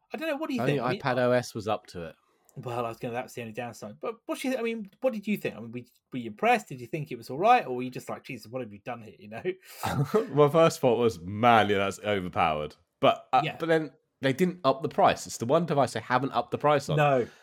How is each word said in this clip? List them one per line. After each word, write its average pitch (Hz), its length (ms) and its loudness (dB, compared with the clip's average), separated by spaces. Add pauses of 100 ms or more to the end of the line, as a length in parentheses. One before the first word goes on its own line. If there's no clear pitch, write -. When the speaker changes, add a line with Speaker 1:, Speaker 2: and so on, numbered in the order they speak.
(120)
Speaker 1:
I - 40 -10
don't 311 120 -6
know. 294 80 -2
What 311 120 -6
do 294 60 -4
you 240 60 -2
Speaker 2:
Only 131 140 0
Speaker 1:
think? 135 100 -2
I 123 80 0
mean, - 80 -6
Speaker 2:
iPad 127 180 0
O 123 140 4
S 123 220 0
was 107 140 -6
up 107 200 -2
to 85 180 -12
it. 80 80 -14 (420)
Speaker 1:
Well, 120 280 -6
I 117 40 -4
was 113 100 -12
gonna, 120 160 -8
that's 120 200 -8
the 123 80 -10
only 113 100 -12
downside. 113 480 -12
But 233 160 -8 (100)
what 311 140 -6
do 277 80 -4
you, 254 80 -2
I 233 60 -6
mean, 226 280 -6 (100)
what 254 120 0
did 214 140 -8
you 208 100 0
think? 120 180 -6
I 95 60 -14
mean, 117 100 -14
were, 123 100 -10 (320)
were 135 60 -6
you 113 120 -8
impressed? 220 380 0
Did 127 120 -14
you 120 80 -14
think 151 240 -8
it 127 40 -10
was 113 140 -14
all 131 80 -8
right, 233 260 4
or 127 120 -6
were 127 60 -4
you 127 80 -6
just 127 180 -12
like, 107 160 -10
"Jesus, 110 260 -14
what 127 120 -8
have 110 100 -12
you 101 80 -18
done 117 220 -12
here?" 107 160 -20
You 107 100 -20
know? 110 140 -12 (840)
Speaker 2:
<laughs> - 60 -10
My 147 140 8
first 160 320 4
thought 120 180 4
was, 110 220 2
"Man, 104 480 6
yeah, 101 100 2
that's 98 220 -2
overpowered." 87 760 0 (260)
But, - 320 2
uh, 127 120 4
Speaker 1:
Yeah. 147 160 -6
Speaker 2:
but 165 80 -4
then 160 240 2 (280)
they 135 120 2
didn't 180 320 0
up 135 180 2
the 151 60 -2
price. 139 380 2
It's - 120 -12
the 117 80 -4
one 160 200 2
device 139 260 2
they 113 80 -4
haven't 127 320 0
upped 120 180 -2
the - 80 -4
price 147 300 2
on. 151 80 0
Speaker 1:
No. 139 320 2 (140)